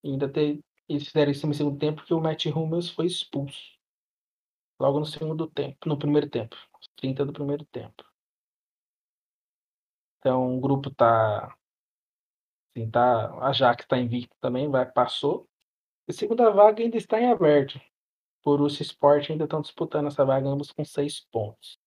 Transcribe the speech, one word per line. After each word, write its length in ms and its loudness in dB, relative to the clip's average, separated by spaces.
E 100 -6
ainda 200 -4
teve, 320 -2
eles 160 -4
fizeram 260 2
isso 160 -4
no 60 0
segundo 260 -2
tempo, 200 -2
porque 160 -4
o 80 0
Matt 240 -4
Hummels 420 -4
foi 160 -6
expulso. 760 -8
Logo 180 2
no 60 -2
segundo 420 -6
tempo, 400 -8
no 120 -2
primeiro 280 0
tempo. 300 -8
Aos 240 -20
trinta 300 -4
do 80 -10
primeiro 320 -6
tempo. 360 -16
Então, 380 0
o 20 -4
grupo 320 0
tá, 640 2
assim, 160 -6
tá, 360 2
a 220 -4
Ajax 380 2
tá 120 0
invicto 420 -4
também, 300 -4
vai, 200 0
passou. 560 -2
A 60 -8
segunda 360 4
vaga 320 6
ainda 140 -2
está 240 -2
em 100 4
aberto. 480 4
Borussia 400 2
e 40 -6
Sport 420 4
ainda 180 -4
tão 140 -4
disputando 460 -4
essa 180 0
vaga, 240 2
ambos 240 -6
com 100 -8
seis 380 -6
pontos. 560 -8